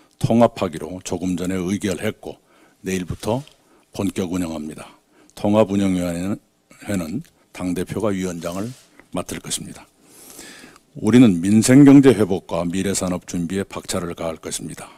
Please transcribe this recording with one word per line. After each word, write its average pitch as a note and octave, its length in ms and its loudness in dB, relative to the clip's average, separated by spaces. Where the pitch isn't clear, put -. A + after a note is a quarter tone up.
통합하기로 F#2 840 0
조금 F2+ 320 -4
전에 F2+ 180 -6
의결했고 F#2+ 840 -6
내일부터 F#2+ 640 -6
본격 F#2+ 400 -6
운영합니다. D#2+ 560 -8
통합운영위원회는 F#2+ 1900 -2
당대표가 F#2 560 -6
위원장을 F#2 640 -6
맡을 F2 280 -8
것입니다. - 460 -12
우리는 G#2+ 460 6
민생경제 C3 680 8
회복과 F#2 560 0
미래산업 F2+ 600 -4
준비에 F#2 380 -6
박차를 F2 500 -8
가할 E2 220 -6
것입니다. - 600 -12